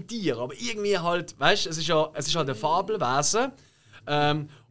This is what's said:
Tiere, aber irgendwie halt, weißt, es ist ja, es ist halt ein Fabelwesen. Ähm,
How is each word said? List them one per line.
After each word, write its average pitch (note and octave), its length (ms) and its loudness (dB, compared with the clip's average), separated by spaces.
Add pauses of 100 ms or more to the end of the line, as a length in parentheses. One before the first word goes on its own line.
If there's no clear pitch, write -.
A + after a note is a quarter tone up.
Tiere, E3 340 -2
aber C3 160 -6
irgendwie G#3 400 0
halt, E3+ 420 -2
weißt, F#3 280 4
es D#3+ 100 -6
ist D#3+ 100 -4
ja, D#3 260 2
es D3 140 -4
ist D3+ 80 0
halt D3+ 140 0
ein C3 60 -2
Fabelwesen. E3+ 960 0 (560)
Ähm, D3 420 0 (220)